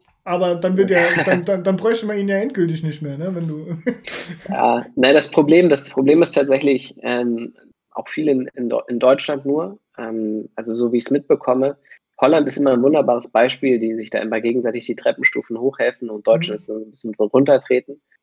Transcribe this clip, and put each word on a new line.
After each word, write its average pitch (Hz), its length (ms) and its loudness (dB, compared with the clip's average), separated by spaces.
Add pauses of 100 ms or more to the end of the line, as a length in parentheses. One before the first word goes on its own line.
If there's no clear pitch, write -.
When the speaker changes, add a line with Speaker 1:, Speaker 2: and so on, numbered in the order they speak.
(240)
Speaker 1:
aber 180 320 0
dann 185 220 0
wird 190 120 4
Speaker 2:
Ja. 185 100 4
Speaker 1:
ja, 170 260 2
dann, 180 180 2
dann, 185 200 -2
dann 190 120 0
bräuchte 220 300 -2
man 208 120 -4
ihn 202 120 -2
ja 196 80 0
endgültig 170 460 -2
nicht 151 180 -6
mehr, 143 160 -8
ne, 180 180 -6
wenn 170 120 -6
du 160 300 -8 (400)
<laughs> - 320 -10
Speaker 2:
Ja, 120 360 0 (100)
nein, 135 180 4
das 151 160 4
Problem, 165 400 4
das - 200 0
Problem 143 320 4
ist 165 100 2
tatsächlich, 139 680 0
ähm, 120 520 -4 (380)
auch - 160 -10
viel 156 220 -2
in, 131 240 0
in 123 160 -6
Deu-, 117 180 -2
in 123 120 -4
Deutschland 135 460 2
nur, 165 340 -4 (180)
ähm, 110 580 -6
also 113 200 -8
so 120 180 0
wie 123 40 2
ich's 117 140 -4
mitbekomme, 139 680 0 (420)
Holland 147 280 4
ist 127 100 -4
immer 139 140 2
ein 123 120 2
wunderbares 123 460 2
Beispiel, 123 500 2
die 113 160 -2
sich 110 160 -10
da 110 80 -2
immer 110 200 -4
gegenseitig 117 460 -2
die 117 100 -6
Treppenstufen - 640 -2
hochhelfen 123 500 -2
und 107 180 -6
Deutschland 113 320 2
Speaker 1:
Mhm. - 20 -16
Speaker 2:
ist - 60 -16
so 110 100 -8
ein 110 120 -12
bisschen 107 260 -10
so 107 100 0
runtertreten. 135 720 2 (240)